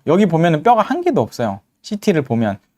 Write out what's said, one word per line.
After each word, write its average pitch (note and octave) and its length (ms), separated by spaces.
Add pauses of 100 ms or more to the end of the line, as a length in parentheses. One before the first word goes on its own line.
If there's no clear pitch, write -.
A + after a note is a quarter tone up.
여기 F#3 180
보면은 D#3+ 380
뼈가 A3+ 180
한 C#4+ 180
개도 E4 220
없어요. G#2+ 400 (200)
씨티를 G3 420
보면. A2+ 340 (200)